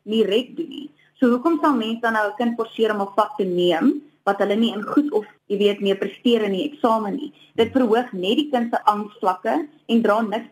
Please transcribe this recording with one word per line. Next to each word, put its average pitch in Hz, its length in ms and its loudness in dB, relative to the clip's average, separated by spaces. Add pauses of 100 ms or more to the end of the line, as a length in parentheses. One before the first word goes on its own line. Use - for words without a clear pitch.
nie 220 200 0
reg 202 320 -2
doen - 140 -8
nie. - 200 -14 (300)
So 247 100 4
hoekom 294 320 0
sal 302 120 4
mens 226 280 -2
dan 226 120 0
nou 214 160 0
'n 208 60 -12
kind 233 220 0
forceer 220 340 0
om 202 100 -2
'n 196 140 -6
vak 208 220 0
te 190 80 0
neem 175 560 2 (240)
wat 202 140 0
hulle 202 160 2
nie 233 180 2
in 208 100 -8
goed - 280 0
of, 214 140 -2 (220)
jy 202 100 -2
weet, 202 220 2
mee 196 160 0
presteer 226 480 0
in 196 80 -2
die 185 200 -2
eksamen 220 440 -2
nie? - 180 -8 (220)
Dit 220 160 0
verhoog 247 400 2
net 190 240 -2
die 294 160 0
kind 233 220 -2
se - 120 -2
angsvlakke 214 840 -2 (200)
en 226 140 2
dra 214 200 2
niks 220 300 -4